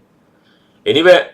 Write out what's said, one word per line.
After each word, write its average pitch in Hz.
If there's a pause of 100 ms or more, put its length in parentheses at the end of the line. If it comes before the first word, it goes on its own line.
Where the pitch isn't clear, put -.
(920)
Anyway, 165 (160)